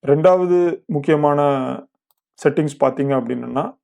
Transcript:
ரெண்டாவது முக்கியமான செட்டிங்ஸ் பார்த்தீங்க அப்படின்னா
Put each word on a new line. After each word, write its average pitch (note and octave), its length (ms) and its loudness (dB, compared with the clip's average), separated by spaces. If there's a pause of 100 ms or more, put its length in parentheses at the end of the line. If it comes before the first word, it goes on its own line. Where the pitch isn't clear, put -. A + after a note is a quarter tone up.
(120)
ரெண்டாவது F3+ 460 4 (380)
முக்கியமான D3 440 2 (1040)
செட்டிங்ஸ் D3+ 400 0
பார்த்தீங்க C3+ 360 -2
அப்படின்னா B2 460 -6 (180)